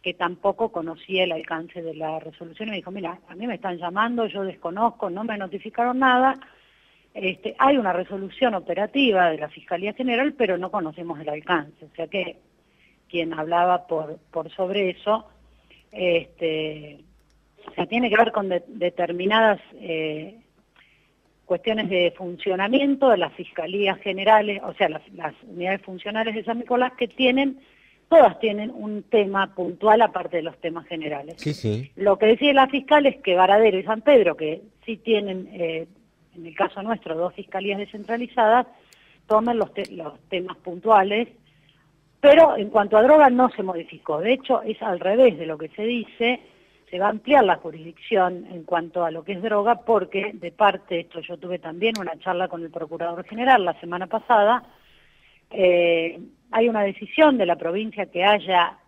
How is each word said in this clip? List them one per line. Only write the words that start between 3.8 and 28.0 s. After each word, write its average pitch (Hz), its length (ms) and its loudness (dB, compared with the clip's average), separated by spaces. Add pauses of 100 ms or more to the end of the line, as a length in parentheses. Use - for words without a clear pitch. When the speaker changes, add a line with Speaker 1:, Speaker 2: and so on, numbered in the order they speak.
Speaker 1:
yo 196 180 -8
desconozco, 196 680 -6
no 190 140 -8
me 220 140 -8
notificaron 220 640 -4
nada, 262 380 4 (760)
este, 185 460 -8
hay 277 180 4
una 196 160 -2
resolución 196 640 -4
operativa 208 760 0
de 156 80 -2
la 151 120 -8
Fiscalía 180 440 -8
General, 262 400 -2
pero 190 240 -2
no 180 140 -8
conocemos 165 480 -8
el 147 100 -10
alcance". 151 560 -6
O - 100 -20
sea 165 120 -8
que 180 300 -8 (720)
quien 165 240 -6
hablaba 175 540 0
por, 160 300 -6 (140)
por 160 200 -8
sobre 190 380 -4
eso, 214 360 -2 (680)
este, 156 1080 -4 (680)
o - 80 -20
sea, 175 100 -4
tiene 233 240 -2
que 208 80 2
ver 226 140 4
con 196 180 -4
de-, 175 180 -2
determinadas, 185 920 0 (160)
eh, 160 640 -10 (1080)
cuestiones 214 440 -4
de 175 280 2
funcionamiento 214 920 0
de 214 80 6
las 165 160 -4
fiscalías 190 680 -4
generales, 208 640 2
o 214 100 -10
sea, 190 160 0
las, 156 120 -8 (120)
las 160 200 -10 (100)
unidades 190 380 -6
funcionales 214 520 -8
de 220 120 -8
San 233 140 -4
Nicolás 247 380 -2
que 247 120 -4
tienen, 262 500 0 (480)